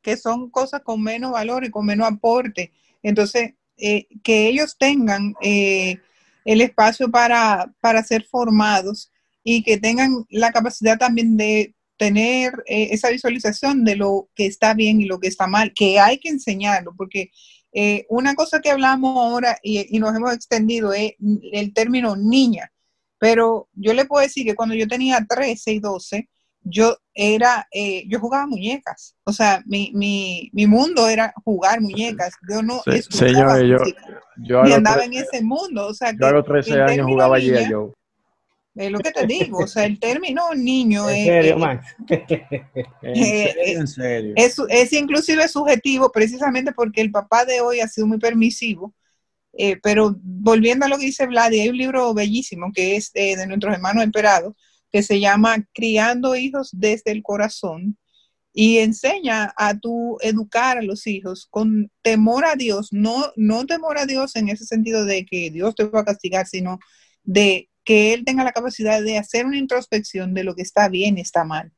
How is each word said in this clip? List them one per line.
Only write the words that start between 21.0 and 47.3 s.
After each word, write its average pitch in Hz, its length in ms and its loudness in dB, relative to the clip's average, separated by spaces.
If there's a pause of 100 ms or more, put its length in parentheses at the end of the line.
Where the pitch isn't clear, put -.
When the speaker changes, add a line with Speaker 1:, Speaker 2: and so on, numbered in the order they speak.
Speaker 1:
el 208 200 -6
término 233 440 0
niña, 226 540 2 (480)
pero 226 540 2
yo 202 220 -2
le 269 100 4
puedo 285 180 2
decir 277 220 -2
que 214 120 -2
cuando 226 180 -4
yo 220 140 -2
tenía 247 380 0
trece 233 460 -4
y 214 60 -2
doce, 202 500 -8 (360)
yo 214 320 2 (180)
era, 220 580 2
eh, 196 360 -6
yo 214 120 -4
jugaba 269 260 -2
muñecas, 240 800 -8
o 202 80 -4
sea, 208 340 2
mi, 196 280 -4
mi, 196 580 -4
mi 208 140 2
mundo 240 420 4
era 220 240 0 (120)
jugar 202 360 0
muñecas, 208 540 -6 (140)
yo 214 140 -4
no 240 220 -6
Speaker 2:
Se-, - 140 0
Speaker 1:
escuchaba 135 580 4
Speaker 2:
señores, 127 140 4
yo, 127 80 6
Speaker 1:
música, - 420 -4 (160)
Speaker 2:
yo 123 240 2
a - 40 8
Speaker 1:
ni - 40 8
Speaker 2:
los - 100 8
Speaker 1:
andaba 220 200 4
Speaker 2:
tre-, - 80 0
Speaker 1:
en 240 80 -10
ese 262 280 -6
mundo, 254 440 -4
o 214 80 -8
sea, 233 180 -4
Speaker 2:
yo 214 60 -10
Speaker 1:
que 135 80 2
Speaker 2:
a 139 60 6
los 147 120 4
trece 143 300 0
Speaker 1:
el 139 80 2
Speaker 2:
años 135 40 4 (100)
Speaker 1:
término 135 120 -2
Speaker 2:
jugaba 131 300 4
Speaker 1:
niña, 127 220 2
Speaker 2:
G.I. 110 120 -2
Joe. 107 200 -6 (840)
Speaker 1:
es 196 160 -6
lo 208 80 -4
que 311 100 -4
te - 160 -2
digo, 240 320 -2
o 190 80 -2
sea, 208 200 -2
el 208 120 -4
término 320 560 -4
niño 240 560 0
Speaker 3:
¿En 202 60 0
Speaker 1:
es, 208 100 -2
Speaker 3:
serio, 165 280 6
Speaker 1:
es, - 60 0
Speaker 3:
Max? 135 260 -2 (140)
<laughs> - 80 -18 (920)
Speaker 2:
¿En 123 200 -2
Speaker 1:
eh, 208 320 0
Speaker 2:
serio? 165 100 -4
Speaker 1:
es, 180 140 -2
Speaker 2:
¿En 147 100 -4
serio? 117 480 -6
Speaker 1:
es, 240 200 4 (120)
es 240 240 4
inclusive 311 560 0
subjetivo, 269 640 0
precisamente 254 600 -2
porque 226 280 -2
el 220 100 0
papá 208 340 0